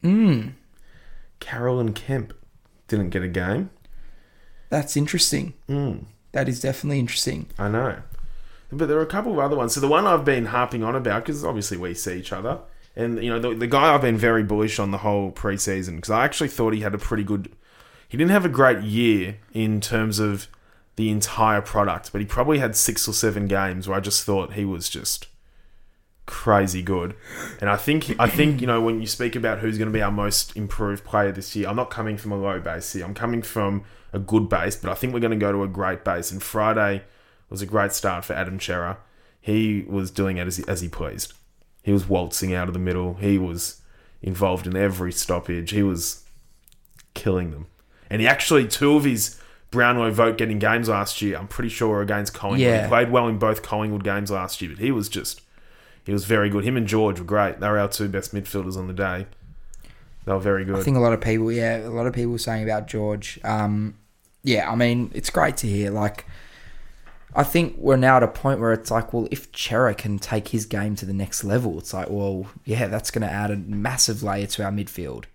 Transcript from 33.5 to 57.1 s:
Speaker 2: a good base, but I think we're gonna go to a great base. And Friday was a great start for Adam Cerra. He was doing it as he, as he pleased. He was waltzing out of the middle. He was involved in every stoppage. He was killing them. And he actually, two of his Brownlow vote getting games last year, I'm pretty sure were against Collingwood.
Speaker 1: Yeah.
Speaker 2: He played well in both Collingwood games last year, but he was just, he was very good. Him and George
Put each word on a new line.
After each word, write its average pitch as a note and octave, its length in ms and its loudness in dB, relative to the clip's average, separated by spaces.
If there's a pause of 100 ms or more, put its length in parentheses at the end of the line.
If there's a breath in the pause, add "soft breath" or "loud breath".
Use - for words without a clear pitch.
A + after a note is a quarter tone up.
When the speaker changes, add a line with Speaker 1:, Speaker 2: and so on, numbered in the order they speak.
Speaker 2:
a G2+ 60 -2
good G#2 300 2
base, G2 280 0
but - 140 -6
I F#2+ 40 -2
think B2+ 180 -4
we're A#2+ 80 -2
gonna A2+ 160 2
go G2+ 160 2
to G2+ 120 0
a G2 40 -4
great F#2+ 360 -4
base. F2 260 -2
And F#2+ 120 -8
Friday G#2+ 600 0 (480 soft breath)
was G2 100 -8
a G2+ 60 -6
great G2+ 260 0
start F2+ 320 -4
for - 80 -6
Adam F#2 280 -4
Cerra. F2+ 380 -4 (420 soft breath)
He G#2+ 480 2
was F#2 240 -2
doing F#2+ 260 0
it F2 80 -4
as F2 120 -6
he, F2 100 -6
as F#2 120 -2
he F2 80 -6
pleased. C#2+ 440 -8 (500)
He G2+ 100 2
was F#2+ 160 4
waltzing F#2 460 0
out F2+ 140 0
of F2+ 40 -4
the F2+ 80 -2
middle. F2+ 340 -2
He G2+ 220 4
was F2 460 -2 (400 soft breath)
involved F#2 440 0
in F2+ 100 -2
every F#2 360 0
stoppage. F2 600 -4
He G#2 100 4
was F2+ 400 0 (920)
killing F2+ 360 0
them. D2+ 160 -12 (420 soft breath)
And G#2+ 140 -2
he A#2 60 6
actually, C3+ 400 6
two C#3+ 280 6
of D3 80 4
his A#2+ 340 0 (320 loud breath)
Brownlow A#2+ 420 4
vote A2+ 260 4
getting A2 200 0
games A2 300 2
last G2+ 320 0
year, G2 160 0
I'm F#2+ 120 -10
pretty B2+ 200 -4
sure A2+ 220 0
were G#2 100 2
against G#2 320 -2
Collingwood. G#2 340 0
Speaker 1:
Yeah. A2+ 180 4
Speaker 2:
He G#2+ 40 -2
played A#2+ 220 4
well A#2+ 180 4
in A2 100 0
both A2 240 2
Collingwood G#2+ 420 -4
games G2+ 260 -2
last F#2 320 -4
year, E2+ 80 -8
but D2 80 -14
he A#2 140 0
was G#2 180 0
just, - 320 -8 (640 soft breath)
he G2+ 60 -2
was G2+ 120 0
very G#2 240 4
good. G2+ 160 0
Him B2+ 120 0
and A2+ 100 0
George G#2 320 2